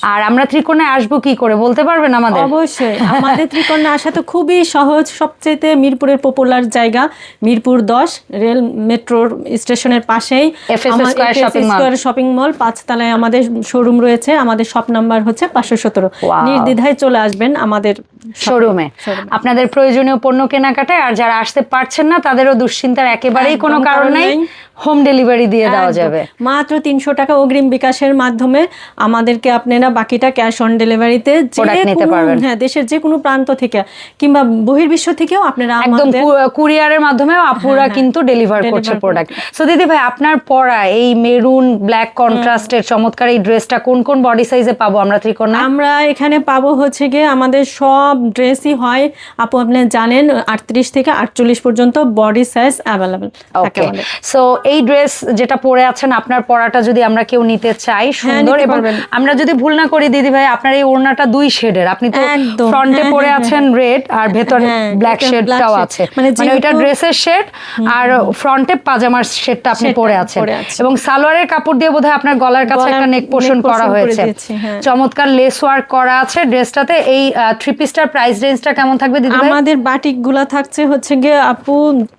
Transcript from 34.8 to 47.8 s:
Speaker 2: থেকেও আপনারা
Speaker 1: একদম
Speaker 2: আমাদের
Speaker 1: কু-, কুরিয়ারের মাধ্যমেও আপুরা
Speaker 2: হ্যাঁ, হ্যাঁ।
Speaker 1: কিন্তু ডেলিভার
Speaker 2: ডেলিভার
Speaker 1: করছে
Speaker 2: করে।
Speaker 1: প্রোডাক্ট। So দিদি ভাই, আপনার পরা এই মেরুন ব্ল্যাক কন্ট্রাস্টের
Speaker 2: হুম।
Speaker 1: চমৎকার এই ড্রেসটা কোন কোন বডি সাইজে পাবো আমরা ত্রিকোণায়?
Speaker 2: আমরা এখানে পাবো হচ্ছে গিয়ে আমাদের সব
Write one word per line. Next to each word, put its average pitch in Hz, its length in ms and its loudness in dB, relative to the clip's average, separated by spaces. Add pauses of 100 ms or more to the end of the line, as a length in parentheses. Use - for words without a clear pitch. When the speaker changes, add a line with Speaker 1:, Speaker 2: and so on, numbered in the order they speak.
Speaker 2:
থেকেও 359 280 -2
আপনারা 247 320 -2
Speaker 1:
একদম 240 200 0
Speaker 2:
আমাদের 262 280 2
Speaker 1:
কু-, 277 280 4
কুরিয়ারের 302 520 2
মাধ্যমেও 294 400 2
আপুরা 254 200 0
Speaker 2:
হ্যাঁ, 269 140 2
হ্যাঁ। 269 140 2
Speaker 1:
কিন্তু 262 320 0
ডেলিভার 233 400 2
Speaker 2:
ডেলিভার 226 180 0
Speaker 1:
করছে 220 120 -4
Speaker 2:
করে। 208 80 -4
Speaker 1:
প্রোডাক্ট। 175 320 -2 (260)
So 320 80 0
দিদি 330 200 2
ভাই, 311 120 2
আপনার 269 400 0
পরা 247 480 0
এই 233 300 2
মেরুন 247 600 2
ব্ল্যাক 226 380 -2
কন্ট্রাস্টের 240 640 0
Speaker 2:
হুম। 220 180 -2
Speaker 1:
চমৎকার 226 320 0
এই 240 80 2
ড্রেসটা 220 420 0
কোন 254 240 0
কোন 269 200 0
বডি 240 200 2
সাইজে 240 300 0
পাবো 208 240 0
আমরা 202 220 0
ত্রিকোণায়? 220 440 -2
Speaker 2:
আমরা 285 380 0
এখানে 294 380 0
পাবো 277 340 0
হচ্ছে 277 340 -2
গিয়ে 294 180 0
আমাদের 262 400 2
সব 269 640 0